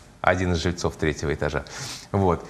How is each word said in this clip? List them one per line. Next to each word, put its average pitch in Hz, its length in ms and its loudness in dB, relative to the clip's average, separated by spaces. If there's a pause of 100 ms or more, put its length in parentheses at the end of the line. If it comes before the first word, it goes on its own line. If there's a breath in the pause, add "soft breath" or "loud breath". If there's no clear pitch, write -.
(200)
один 92 320 2
из 85 60 2
жильцов 85 380 -2
третьего 76 360 0
этажа. 73 320 -2 (480 loud breath)
Вот, 92 380 2